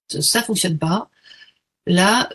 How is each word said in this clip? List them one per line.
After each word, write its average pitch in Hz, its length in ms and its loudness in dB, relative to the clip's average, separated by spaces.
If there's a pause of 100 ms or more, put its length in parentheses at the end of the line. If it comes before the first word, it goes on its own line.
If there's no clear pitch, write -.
ça, - 160 -6
ça 226 200 0
fonctionne 180 360 -2
pas. 175 320 -2 (760)
Là, 196 480 2